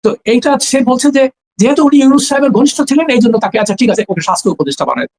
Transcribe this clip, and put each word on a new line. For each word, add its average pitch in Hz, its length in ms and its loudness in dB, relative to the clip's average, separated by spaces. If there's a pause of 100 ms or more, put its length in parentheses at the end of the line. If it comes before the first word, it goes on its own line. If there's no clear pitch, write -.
তো 214 220 0
এইটা 240 340 0
সে 269 220 -2
বলছে 254 300 2
যে 269 180 2 (280)
যেহেতু 285 280 2
উনি 285 140 4
ইউনূস 269 300 2
সাহেবের 277 220 0
ঘনিষ্ঠ 285 320 0
ছিলেন, 294 280 0
এই 240 80 2
জন্য 226 200 2
তাকে, 214 200 -2
আচ্ছা 208 160 -2
ঠিক 233 160 0
আছে, 208 180 0
ওকে 175 120 -4
স্বাস্থ্য 180 300 -2
উপদেষ্টা 139 340 -4
বানায়। 131 220 -4 (120)